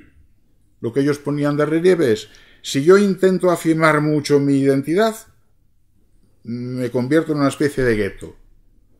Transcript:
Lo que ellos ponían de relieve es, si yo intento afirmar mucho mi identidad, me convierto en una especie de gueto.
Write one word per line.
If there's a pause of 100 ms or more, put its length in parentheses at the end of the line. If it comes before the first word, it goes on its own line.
(800)
Lo
que
ellos
ponían
de
relieve
es, (320)
si
yo
intento
afirmar
mucho
mi
identidad, (1300)
me
convierto
en
una
especie
de
gueto. (640)